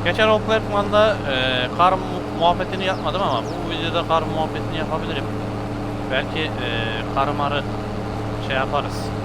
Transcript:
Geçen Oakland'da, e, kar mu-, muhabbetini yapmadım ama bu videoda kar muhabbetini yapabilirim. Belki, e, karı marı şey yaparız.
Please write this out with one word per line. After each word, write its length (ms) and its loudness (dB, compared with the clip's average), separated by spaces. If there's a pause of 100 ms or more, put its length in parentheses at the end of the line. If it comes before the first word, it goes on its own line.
Geçen 240 4
Oakland'da, 880 4 (140)
e, 460 2
kar 160 6
mu-, 460 -2
muhabbetini 460 2
yapmadım 380 0
ama 200 0
bu 280 -6
videoda 380 -2
kar 140 4
muhabbetini 540 -2
yapabilirim. 480 -2 (880)
Belki, 300 -2
e, 760 -2
karı 200 2
marı 300 0 (840)
şey 100 -2
yaparız. 540 -2 (140)